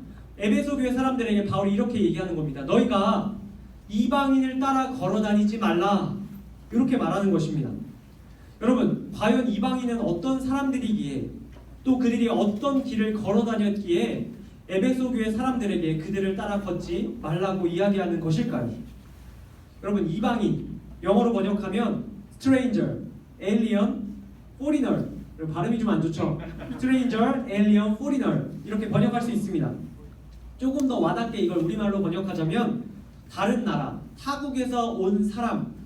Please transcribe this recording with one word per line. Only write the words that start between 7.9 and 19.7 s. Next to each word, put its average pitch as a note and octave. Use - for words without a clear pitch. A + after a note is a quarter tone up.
여러분, -
과연 A#3+
이방인은 B3
어떤 C4
사람들이기에 G#3+
또 C4
그들이 A3+
어떤 A#3
길을 G#3+
걸어다녔기에 G#3
에베소 B3+
교회 A3
사람들에게 G3+
그들을 G3
따라 G#3
걷지 F3
말라고 F3
이야기하는 F3
것일까요? D#3